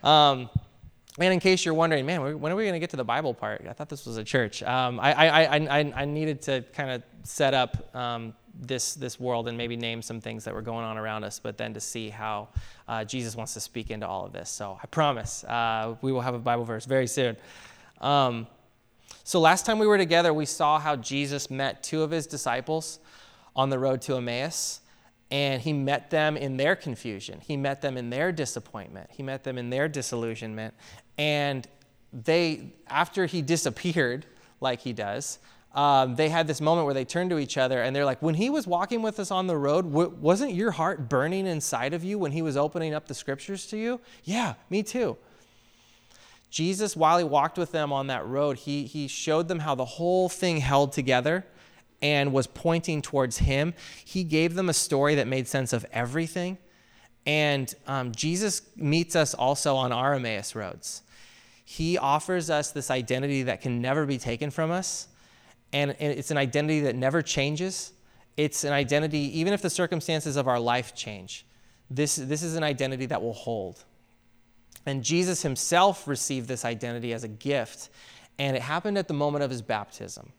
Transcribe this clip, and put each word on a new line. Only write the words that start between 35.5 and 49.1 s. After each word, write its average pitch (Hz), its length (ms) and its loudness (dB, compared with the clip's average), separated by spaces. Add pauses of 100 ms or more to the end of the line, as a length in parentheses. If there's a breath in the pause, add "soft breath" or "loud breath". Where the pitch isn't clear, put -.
um, 135 400 6
they 151 160 4
had 165 160 2
this 151 160 -2
moment 160 240 4
where 139 80 2
they 131 100 0
turned 180 240 -2
to 170 100 2
each 139 200 -2
other, 127 240 4
and 131 120 0
they're 143 120 2
like, 131 160 0
"When 156 140 2
he 220 120 2
was 277 180 0
walking 190 360 0
with 220 180 -2
us 190 100 -6
on 190 160 0
the 170 120 2
road, 147 240 4 (100)
w-, 165 160 4
wasn't 196 460 2
your 208 160 2
heart 160 400 -2
burning 170 360 2
inside 143 460 -2
of 165 100 -4
you 202 160 -4
when 151 140 0
he 160 80 -2
was 151 160 0
opening 156 380 0
up 151 140 -8
the 143 60 -10
scriptures 160 520 -8
to 220 100 -8
you?" 240 240 -4 (240 loud breath)
"Yeah, 220 300 -2 (160)
me 202 120 0
too." 214 360 -2 (1300 soft breath)
Jesus, 190 480 0
while 160 220 6
he 175 60 4
walked 147 340 2
with 170 140 -2
them 151 200 0
on 135 140 0
that 117 200 -2
road, 139 300 0
he, 143 280 -4
he 143 220 -6
showed 160 420 0